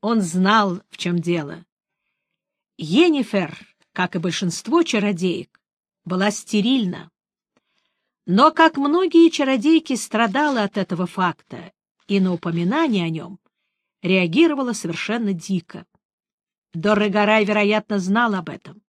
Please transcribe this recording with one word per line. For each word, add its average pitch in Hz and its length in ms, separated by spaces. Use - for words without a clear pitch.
Он 220 220
знал, 185 580
в - 60
чем 175 220
дело. 165 460
Йеннифер, 214 760
как 185 240
и - 20
большинство 185 640
чародеек, 190 800
была 185 260
стерильна. 208 800
Но, 240 260
как 320 260
многие 330 520
чародейки, 277 680
страдала 233 680
от 202 160
этого 180 280
факта 180 680
и 196 120
на 185 120
упоминание 180 720
о 165 60
нем 160 280
реагировала 233 680
совершенно 202 600
дико. 180 540
Доррегарай, 208 720
вероятно, 208 540
знал 202 360
об 170 140
этом. - 400